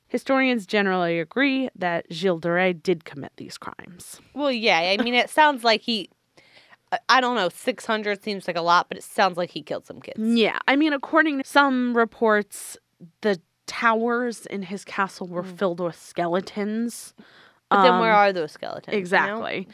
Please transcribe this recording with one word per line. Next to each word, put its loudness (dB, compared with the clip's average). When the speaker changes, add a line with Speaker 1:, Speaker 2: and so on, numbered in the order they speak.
Speaker 1:
Historians 0
generally 0
agree -2
that -4
Gilles 0
de -4
Rais 2
did -2
commit -14
these -16
crimes. -18
Speaker 2:
Well, -2
yeah, 2
I 0
mean, -2
it 2
sounds 4
like 4
he, -4
I, 0
I 6
don't 0
know, 0
six -6
hundred -4
seems -8
like -4
a -2
lot, 4
but -12
it -18
sounds 0
like -4
he -12
killed -8
some -18
kids. -16
Speaker 1:
Yeah, 2
I 4
mean, 2
according 0
to -18
some 2
reports, 0
the 0
towers -2
in -8
his -10
castle -6
were -8
Speaker 2:
Mm. -16
Speaker 1:
filled -2
with -6
skeletons. -6
Speaker 2:
But 6
then 6
where 2
Speaker 1:
Um, 6
Speaker 2:
are 4
those -6
skeletons, -12
you -6
know? 0
Speaker 1:
Exactly. -2